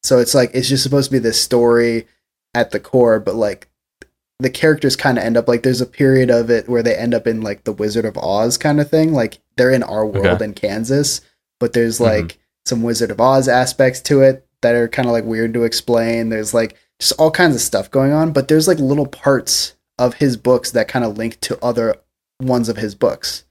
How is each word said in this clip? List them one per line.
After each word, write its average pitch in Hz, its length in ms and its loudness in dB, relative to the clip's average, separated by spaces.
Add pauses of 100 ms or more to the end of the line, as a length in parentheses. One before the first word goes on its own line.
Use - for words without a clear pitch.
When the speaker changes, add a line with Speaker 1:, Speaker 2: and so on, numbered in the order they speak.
Speaker 1:
So 127 160 2
it's, 123 160 0
like, 123 200 2
it's 127 140 -2
just 135 140 0
supposed 135 280 0
to - 20 -4
be 135 60 0
this 113 220 -2
story 117 640 2 (480)
at 120 180 0
the 110 80 -4
core, 117 400 2
but, 98 140 -4
like, 104 340 -4 (720)
the 127 100 -2
characters 147 460 0
kinda 120 280 0
end 117 120 0
up, 117 100 0
like, 120 160 0
there's 127 200 0
a 120 40 -4
period 131 440 2
of 117 200 2
it 117 180 0
where 120 140 0
they 113 140 0
end 120 180 -2
up 113 120 -2
in, 113 160 -2
like, 101 220 -8
the 110 80 -4
Wizard 107 340 -4
of 104 120 -8
Oz 107 380 -2
kinda 147 280 0
thing. 160 280 2
Like, 117 260 -2 (180)
they're 123 140 4
in 127 120 2
our 107 240 -4
world 101 200 -2
Speaker 2:
Okay. 90 180 2
Speaker 1:
in 104 100 -10
Kansas, 113 680 -2 (400)
but 120 140 -2
there's, 117 260 2
Speaker 2:
Mm-hmm. 120 40 2 (180)
Speaker 1:
like, 82 160 -10 (280)
some 117 160 -2
Wizard 117 280 -2
of 104 100 -4
Oz 131 260 4
aspects 127 540 2
to 139 220 2
it 131 240 2 (160)
that 120 120 4
are 117 140 0
kinda, 120 240 -2
like, 117 120 0
weird 113 300 -4
to 117 100 0
explain. 117 680 -2
There's, 110 240 -6
like, 113 200 0 (240)
just - 200 -2
all 156 120 4
kinds 160 240 2
of 117 60 -4
stuff - 300 -4
going 135 220 2
on, 156 200 2
but 135 160 -2
there's, 156 180 4
like, 175 120 2
little 143 280 0
parts - 680 -2 (240)
of 123 160 0
his 131 240 0
books 123 320 0
that 117 180 -2
kinda 120 200 -2
link 110 340 -8
to - 200 -8
other 117 340 -2 (440)
ones 123 280 -2
of 110 100 -6
his 107 160 -6
books. - 560 -4